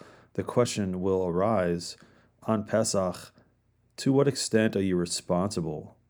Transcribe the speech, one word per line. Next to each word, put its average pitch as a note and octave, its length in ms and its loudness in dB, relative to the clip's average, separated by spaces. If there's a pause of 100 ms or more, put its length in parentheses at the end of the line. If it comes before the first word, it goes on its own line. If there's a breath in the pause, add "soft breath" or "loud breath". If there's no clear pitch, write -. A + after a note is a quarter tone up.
(360 loud breath)
the F#2+ 80 -4
question G2 580 -2
will F#2 260 2
arise F2+ 680 0 (460 soft breath)
on G#2+ 200 0
Pesach, G2+ 680 -2 (640 soft breath)
to C3+ 160 0
what C#3 160 4
extent A2 480 2
are G2 40 2
you F#2+ 140 2
responsible F2 1040 -2 (120)